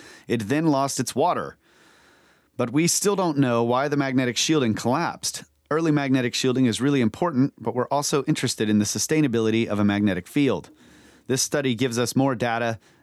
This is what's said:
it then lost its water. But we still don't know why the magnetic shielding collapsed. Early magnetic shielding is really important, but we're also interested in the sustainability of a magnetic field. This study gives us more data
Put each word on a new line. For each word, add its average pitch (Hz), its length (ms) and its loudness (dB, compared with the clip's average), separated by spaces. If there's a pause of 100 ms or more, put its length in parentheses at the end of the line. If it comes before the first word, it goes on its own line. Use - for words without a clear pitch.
(260)
it 113 220 -2
then 151 180 0
lost 139 320 0
its 127 160 -6
water. 127 420 -2 (1000)
But 123 140 -2
we 151 180 2
still 202 280 0
don't 165 220 0
know 123 240 2
why 123 260 2
the 143 80 0
magnetic 131 400 0
shielding 131 380 2
collapsed. 127 720 -4 (260)
Early 160 200 0
magnetic 135 440 2
shielding 127 320 2
is 107 160 0
really 139 180 2
important, 135 580 0
but 110 160 -6
we're 123 120 -2
also 143 380 0
interested 120 440 -2
in 107 100 4
the 101 60 4
sustainability 113 840 0
of 104 120 -2
a 107 60 2
magnetic 101 440 0
field. 127 400 0 (600)
This 131 140 -2
study 135 320 -2
gives 117 240 -2
us 123 160 -2
more 135 200 2
data 117 440 -2 (240)